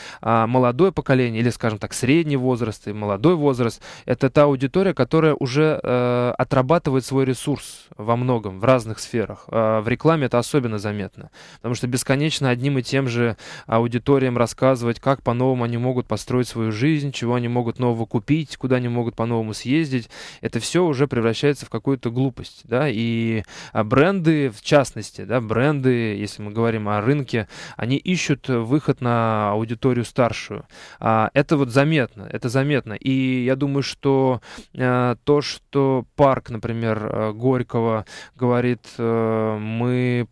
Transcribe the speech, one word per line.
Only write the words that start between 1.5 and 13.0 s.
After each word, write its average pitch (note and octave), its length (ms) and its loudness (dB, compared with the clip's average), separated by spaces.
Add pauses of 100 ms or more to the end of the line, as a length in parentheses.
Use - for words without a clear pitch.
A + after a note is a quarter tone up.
скажем A2 280 -2
так, G2+ 140 -8
средний D3 440 2
возраст B2 520 -2
и G#2 40 -4
молодой G#2+ 420 2
возраст, C3 480 0 (240)
это B2+ 240 0
та D3 140 6
аудитория, D3 500 2
которая D#3+ 400 2
уже, D3 480 0
э, B2 560 0
отрабатывает C3 680 2
свой C3+ 200 0
ресурс - 640 -4 (100)
во A2+ 200 0
многом, A2+ 440 -2
в G2 40 -4
разных A#2 340 2
сферах. G#2+ 500 -4
А, A2 340 2
в G#2+ 60 -4
рекламе D3 380 2
это A#2+ 120 0
особенно A#2+ 400 -2
заметно, G#2 520 -8 (260)
потому A#2+ 180 -6
что B2+ 120 -4
бесконечно C3+ 600 0
одним C3 300 0
и B2 40 0
тем C3+ 260 0